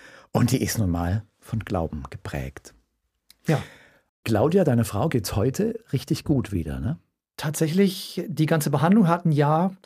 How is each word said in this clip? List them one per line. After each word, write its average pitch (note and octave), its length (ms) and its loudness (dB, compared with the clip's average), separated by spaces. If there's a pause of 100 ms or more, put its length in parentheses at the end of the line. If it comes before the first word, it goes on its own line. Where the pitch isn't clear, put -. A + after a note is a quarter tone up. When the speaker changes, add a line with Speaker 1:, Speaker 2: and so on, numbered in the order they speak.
(320)
Speaker 1:
Und A#2 200 2
die - 100 0
ist - 160 -2
nun G#2 120 0
mal F2 320 -2 (160)
von - 220 -8
Glauben D#2+ 500 -6
geprägt. - 640 -10 (720)
Speaker 2:
Ja. D#3 160 0 (600)
Speaker 1:
Claudia, C#3+ 400 2
deiner A#2+ 200 4
Frau G#2+ 240 -2
geht's A#2+ 280 -2
heute C3+ 420 0 (140)
richtig - 320 -4
gut C3+ 260 0
wieder, D2+ 300 -4
ne? A#2 180 -4 (380)
Speaker 2:
Tatsächlich, F3 880 -2
die D3+ 200 0
ganze D#3 240 0
Behandlung E3+ 360 4
hat E3+ 180 2
ein E3 80 2
Jahr D#3 540 2